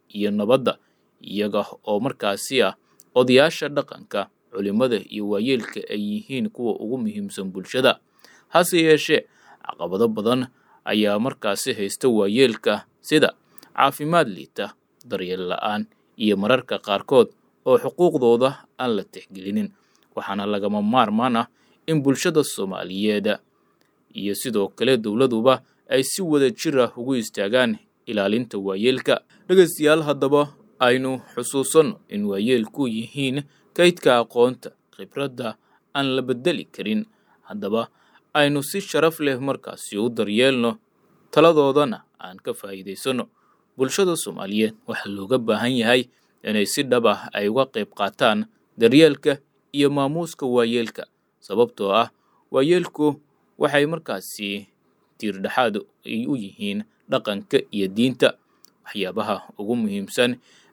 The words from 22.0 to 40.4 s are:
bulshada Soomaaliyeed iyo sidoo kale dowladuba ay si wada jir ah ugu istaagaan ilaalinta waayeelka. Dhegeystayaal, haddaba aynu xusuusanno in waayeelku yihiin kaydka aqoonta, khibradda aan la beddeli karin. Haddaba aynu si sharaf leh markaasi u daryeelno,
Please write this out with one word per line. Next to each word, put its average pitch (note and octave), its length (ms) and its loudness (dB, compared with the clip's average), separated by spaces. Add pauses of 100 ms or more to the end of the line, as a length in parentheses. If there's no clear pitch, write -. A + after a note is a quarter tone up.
bulshada C#3+ 400 2
Soomaaliyeed G2 840 -4 (840)
iyo G2+ 220 -6
sidoo G#2 320 -2
kale C3 300 2
dowladuba A#2+ 680 2 (260)
ay C3 140 2
si - 180 -6
wada D3 300 2
jir C#3 280 -2
ah A#2 180 2
ugu B2+ 200 -4
istaagaan A2 600 0 (280)
ilaalinta G#2+ 540 -2
waayeelka. A2+ 640 -2 (260)
Dhegeystayaal, D#3+ 540 4
haddaba C#3+ 500 2 (260)
aynu C3 420 2 (120)
xusuusanno C3 640 2 (120)
in G#2 160 -6
waayeelku A2 600 -2
yihiin B2+ 540 -4 (320)
kaydka F3 480 4
aqoonta, A#2+ 480 0 (240)
khibradda B2 600 -10 (400)
aan C#3 200 -2
la C3 60 -2
beddeli B2+ 480 -4
karin. - 360 -4 (440)
Haddaba G#2 380 -4 (480)
aynu D3 280 2
si G3 180 -6
sharaf D#3 380 0
leh C#3 200 -2
markaasi B2+ 580 -8
u A2+ 120 -2
daryeelno, A2+ 680 0 (540)